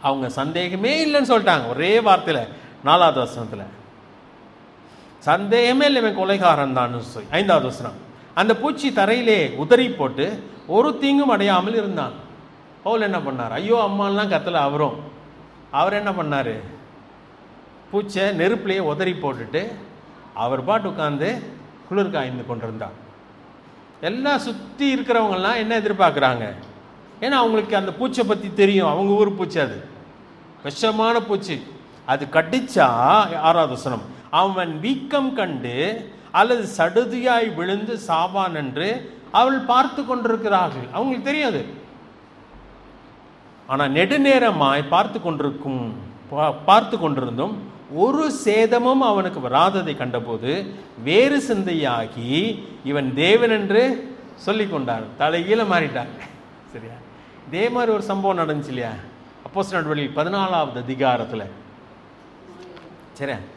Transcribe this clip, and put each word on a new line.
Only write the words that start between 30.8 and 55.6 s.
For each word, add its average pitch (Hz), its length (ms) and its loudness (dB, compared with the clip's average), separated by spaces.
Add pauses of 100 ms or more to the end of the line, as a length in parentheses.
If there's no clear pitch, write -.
பூச்சி. 190 420 -4 (440)
அது 139 240 0
கடிச்சா, 180 500 0 (560)
ஆறாவது 160 360 4
வசனம், 120 300 -4 (280)
"அவன் 175 500 0
வீக்கம் 269 540 -2
கண்டு 151 760 -4 (200)
அல்லது 220 460 0
சடுதியாய் 233 800 0
விழுந்து 202 440 -4 (100)
சாவான் 180 460 0
என்று 156 640 -6 (140)
அவள் 262 260 4
பார்த்து 262 480 0
கொண்டிருக்கிறார்கள்." 214 840 0
அவங்களுக்கு 254 380 -4
தெரியாது. 240 500 -4 (1900)
ஆனா 135 180 0
நெடுநேரமாய் 175 1040 2
பார்த்து 202 340 2
கொண்டிருக்கும், 139 720 -4 (360)
பா-, 151 240 0 (120)
பார்த்து 214 320 4
கொண்டிருந்தும் 139 580 -2 (380)
ஒரு 277 360 2
சேதமும் 233 720 2
அவனுக்கு 196 400 0
வராததை 156 560 2
கண்டபோது 123 760 -4 (300)
வேறு 247 340 4
சிந்தையாகி 160 1200 -2 (220)
இவன் 135 300 -2
தேவன் 208 360 4
என்று 220 640 0 (220)
சொல்லிக் 208 340 -2
கொண்டார். 120 320 -4 (160)
தலைகீழ 175 460 2